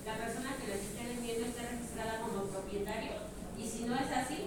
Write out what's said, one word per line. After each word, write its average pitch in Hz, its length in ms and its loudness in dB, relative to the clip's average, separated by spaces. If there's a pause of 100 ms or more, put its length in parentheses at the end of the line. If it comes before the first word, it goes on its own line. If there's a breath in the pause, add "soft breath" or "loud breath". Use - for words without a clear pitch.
la 220 120 0
persona 247 400 0
que 214 160 -2
les 196 120 0
esté 208 200 -4
vendiendo 240 440 0
esté 240 200 -2
registrada 226 520 0
como 196 280 0
propietario, 202 800 0 (280)
y 220 80 -2
si 240 240 0
no 240 80 4
es 269 160 2
así, 262 340 2